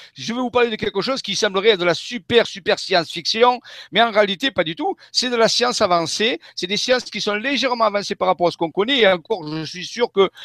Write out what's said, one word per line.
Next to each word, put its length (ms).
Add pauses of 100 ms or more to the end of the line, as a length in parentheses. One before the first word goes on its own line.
(140)
je 180
vais 80
vous 100
parler 200
de 60
quelque 260
chose 180
qui 160
semblerait 340
être 100
de 40
la 100
super, 520
super 320
science-fiction, 800 (320)
mais 80
en 100
réalité, 400
pas 140
du 100
tout. 220 (160)
C'est 160
de 80
la 120
science 340
avancée. 580 (140)
C'est 120
des 120
sciences 260
qui 160
sont 140
légèrement 500
avancées 300
par 140
rapport 200
à 20
ce 60
qu'on 140
connaît. 300
Et 80
encore, 380
je 180
suis 200
sûr 260
que 200 (140)